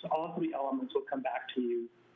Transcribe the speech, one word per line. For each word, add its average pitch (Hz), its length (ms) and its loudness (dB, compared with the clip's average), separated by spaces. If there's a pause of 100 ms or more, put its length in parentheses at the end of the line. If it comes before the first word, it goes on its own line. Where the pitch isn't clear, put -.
(120)
all 165 260 2
three 165 160 0
elements 135 400 0
will - 160 2
come 135 120 0
back 123 340 -2
to 127 40 4
you. 120 280 2 (280)